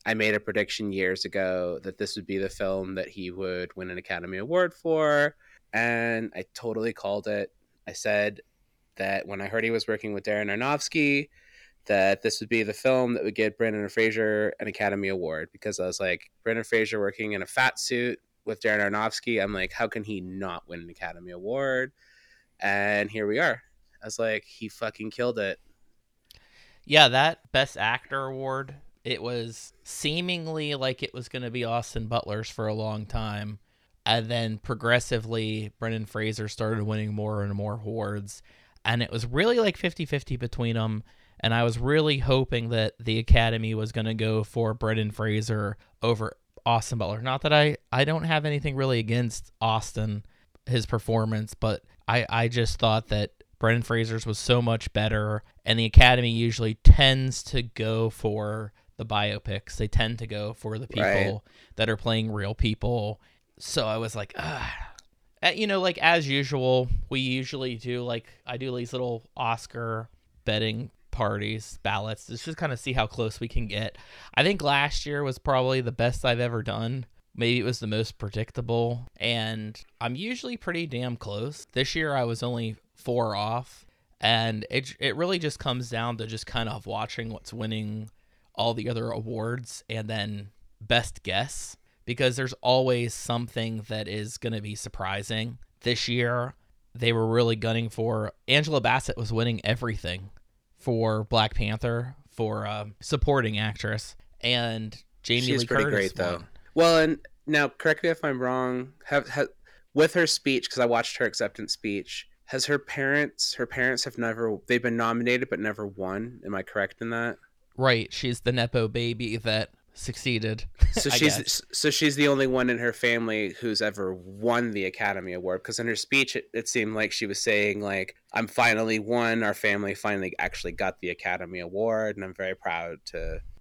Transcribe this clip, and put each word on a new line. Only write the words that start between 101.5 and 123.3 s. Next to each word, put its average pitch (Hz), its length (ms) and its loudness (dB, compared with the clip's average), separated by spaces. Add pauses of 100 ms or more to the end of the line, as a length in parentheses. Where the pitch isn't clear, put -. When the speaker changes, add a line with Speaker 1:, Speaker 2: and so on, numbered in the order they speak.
Speaker 2:
Panther, 117 640 -2 (140)
for, 107 360 -2
uh, 104 200 -6 (140)
supporting 131 580 2
actress, 107 560 -4 (260)
and 113 600 -2 (200)
Jamie 120 200 2
Speaker 1:
She's 127 200 2
Speaker 2:
Lee 117 40 -2
Speaker 1:
pretty 135 180 2
Speaker 2:
Curtis 139 140 0
Speaker 1:
great, 98 160 0
though. 87 220 -2
Speaker 2:
won. 85 100 -14 (280)
Speaker 1:
Well, 165 240 6
and 160 200 4 (280)
now, 147 220 4
correct 151 340 0
me 170 80 2
if 160 140 -2
I'm 135 160 -2
wrong, 127 520 -2 (140)
have, 143 220 0
have, 143 200 0 (460)
with 156 200 6
her 170 120 4
speech, - 440 0
'cause - 80 -4
I 123 80 4
watched 117 320 0
her 127 60 2
acceptance - 480 -4
speech, - 560 -6 (180)
has 135 200 -4
her 143 120 2
parents, 139 760 -2
her 123 120 -4
parents 127 380 0
have - 140 -8
never, 113 480 -2
they've 123 160 2
been 120 140 0
nominated 120 540 0
but - 80 -2
never 107 280 -4
won. 98 580 -6
Am 101 100 -6
I 95 80 -4
correct - 380 -4
in 117 100 -6
that? 117 280 -4 (380)
Speaker 2:
Right. 127 360 2
She's 123 280 -6
the 120 120 0
Nepo 117 360 0
baby 117 500 -4
that 110 320 -2 (240)
succeeded, 110 680 -2 (140)
<laughs> - 140 8
Speaker 1:
So 147 180 0
Speaker 2:
I 123 60 4
Speaker 1:
she's, 151 220 6
Speaker 2:
guess. - 240 -2 (100)
Speaker 1:
so - 180 2
she's 143 260 2
the 147 120 6
only 135 180 4
one 127 220 2
in 120 100 2
her 120 140 0
family 113 680 0